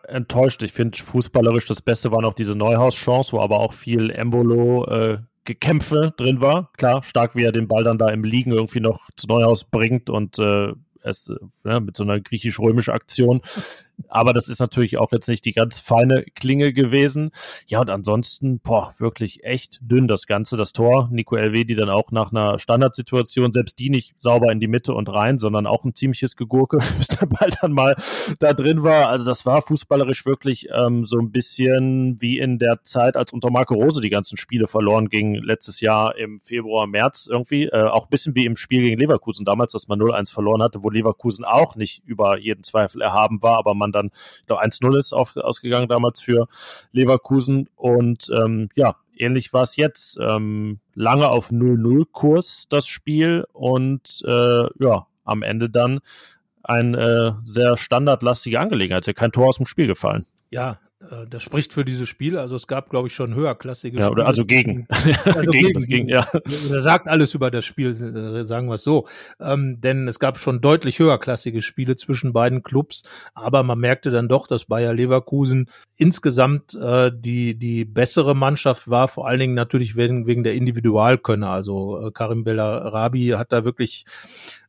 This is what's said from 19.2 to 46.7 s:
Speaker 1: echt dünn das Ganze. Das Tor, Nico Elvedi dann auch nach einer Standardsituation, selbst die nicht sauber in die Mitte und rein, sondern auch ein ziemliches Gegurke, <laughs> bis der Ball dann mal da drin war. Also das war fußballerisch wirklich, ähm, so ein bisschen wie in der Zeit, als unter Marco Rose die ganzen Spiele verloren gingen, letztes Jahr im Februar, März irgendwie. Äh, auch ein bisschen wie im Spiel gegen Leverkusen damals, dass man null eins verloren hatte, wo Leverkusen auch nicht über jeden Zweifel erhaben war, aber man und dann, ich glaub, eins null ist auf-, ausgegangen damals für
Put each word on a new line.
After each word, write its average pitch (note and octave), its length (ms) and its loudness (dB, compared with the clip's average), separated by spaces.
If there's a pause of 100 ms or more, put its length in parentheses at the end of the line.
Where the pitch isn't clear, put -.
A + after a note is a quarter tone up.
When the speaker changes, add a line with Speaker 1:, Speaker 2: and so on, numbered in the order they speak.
Speaker 1:
echt - 380 -8
dünn B2 260 2
das G#2+ 200 -2
Ganze. G#2+ 320 -2
Das G#2+ 160 -4
Tor, A#2+ 360 4
Nico A#2 240 -4
Elvedi A2+ 400 0
dann G#2+ 140 0
auch G2+ 240 0
nach A2 180 -2
einer G#2 280 0
Standardsituation, B2 920 0
selbst A#2 260 -2
die B2+ 100 -6
nicht C3+ 300 -2
sauber A#2+ 340 4
in A2 80 -2
die A2 80 -2
Mitte A#2+ 240 -2
und G#2+ 160 -4
rein, G#2+ 300 2
sondern G#2+ 280 -2
auch G#2+ 200 -2
ein A#2+ 80 -4
ziemliches C3 420 -4
Gegurke, C3 400 0
<laughs> - 220 -2
bis - 80 -2
der - 180 -4
Ball C3+ 240 2 (140)
dann E3 100 0
mal C3+ 240 2 (420)
da D3 140 4
drin D3 300 2
war. D3+ 260 6
Also B2 160 0
das B2 220 -2
war C3+ 160 4
fußballerisch C#3 640 -2
wirklich, C3+ 480 -2
ähm, A#2+ 320 2
so A#2 120 0
ein A#2 140 -2
bisschen B2+ 880 0
wie B2 180 0
in B2+ 200 0
der A#2 240 2
Zeit, - 340 2
als B2+ 160 -2
unter B2 180 -2
Marco B2 260 2
Rose C#3 260 2
die G#2 80 -2
ganzen G2+ 260 -2
Spiele A2+ 300 -2
verloren G#2+ 420 2
gingen, G#2+ 280 0
letztes A2 440 -6
Jahr G#2+ 380 0
im G#2+ 240 -12
Februar, A2 440 -2
März G#2 440 -2
irgendwie. B2 340 -2
Äh, A2 200 2
auch A2+ 240 0
ein - 20 -20
bisschen C#3+ 240 -2
wie B2 100 2
im A#2 120 0
Spiel B2+ 260 0
gegen A#2 180 2
Leverkusen A#2 460 0
damals, G#2 260 0
dass - 160 -10
man G2+ 100 -2
null A2+ 140 2
eins G2+ 180 -4
verloren A2 320 0
hatte, G#2 220 -2
wo G#2+ 60 -2
Leverkusen A2 560 -2
auch C#3 300 2
nicht G#2+ 280 -8
über G2+ 340 0
jeden G#2 240 -6
Zweifel - 380 -2
erhaben G#2+ 420 0
war, A#2 140 4
aber G#2 160 0
man G2+ 140 -2
und G2+ 80 -4
dann, G#2 160 -2 (300)
ich - 60 -20
glaub, G#2+ 120 -2
eins A2 240 -2
null C3+ 160 4
ist C#3+ 160 -4
auf-, C3 240 -2
ausgegangen A#2+ 500 -2
damals A#2+ 320 0
für A#2 280 2 (440)